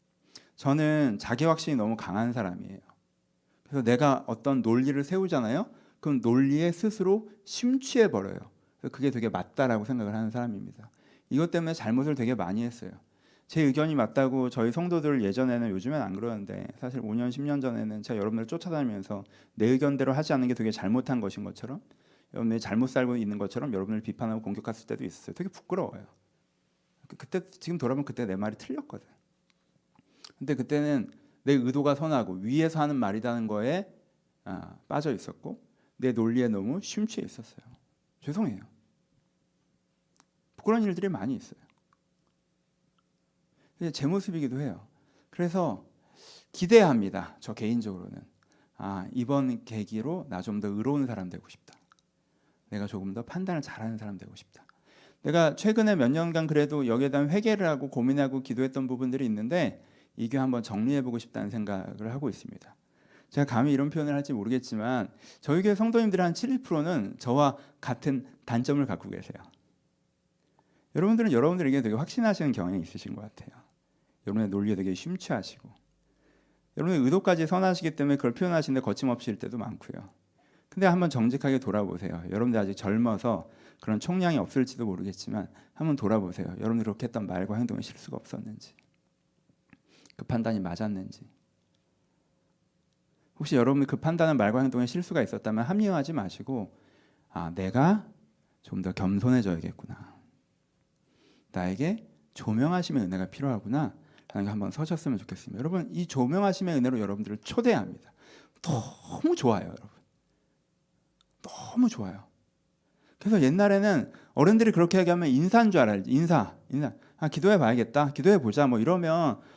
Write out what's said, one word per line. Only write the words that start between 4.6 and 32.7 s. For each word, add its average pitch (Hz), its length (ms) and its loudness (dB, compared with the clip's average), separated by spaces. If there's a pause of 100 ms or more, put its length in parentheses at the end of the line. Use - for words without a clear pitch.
논리를 131 400 2
세우잖아요. 165 640 -2 (320)
그럼 139 220 0
논리에 139 500 4
스스로 208 600 0 (140)
심취해 247 640 2
버려요. 95 300 -2 (400)
그래서 - 160 -10
그게 135 160 0
되게 117 180 -2
맞다라고 110 560 0
생각을 110 300 -4
하는 110 160 -4
사람입니다. 110 600 -8 (400)
이것 160 200 2
때문에 165 220 0
잘못을 131 420 0
되게 127 200 0
많이 101 280 -2
했어요. 117 280 -8 (560)
제 160 160 0
의견이 151 320 2
맞다고 131 560 2
저희 117 200 2
성도들 151 540 0
예전에는, 120 460 0
요즘엔 120 320 -2
안 95 100 -4
그러는데, 101 540 -6 (120)
사실 127 240 -8
오 107 120 -4
년, 120 160 0
십 131 120 -6
년 143 180 -2
전에는 110 420 -4
제가 110 160 -4
여러분들 110 280 0
쫓아다니면서 120 800 -6 (300)
내 107 120 4
의견대로 135 460 4
하지 151 220 0
않는 127 140 2
게 123 60 0
되게 110 160 0
잘못한 120 500 0
것인 104 240 -4
것처럼, 123 360 -12 (540)
여러분들이 113 260 0
잘못 113 280 0
살고 123 280 0
있는 104 220 -2
것처럼 120 340 -4
여러분을 104 300 -2
비판하고 110 400 -4
공격했을 107 440 -8
때도 117 180 -6
있었어요. - 300 -12
되게 180 140 -8
부끄러워요. 156 580 -8 (1000)
그-, - 80 -18
그때, - 340 -8
지금 170 280 -8
돌아보면 135 260 -2
그때 123 220 -6
내 95 100 -2
말이 107 200 -4
틀렸거든. - 500 -12 (1300)
근데 143 160 -4
그때는 139 560 0 (340)
내 139 80 4
의도가 139 420 2
선하고 139 400 -2
위에서 156 460 0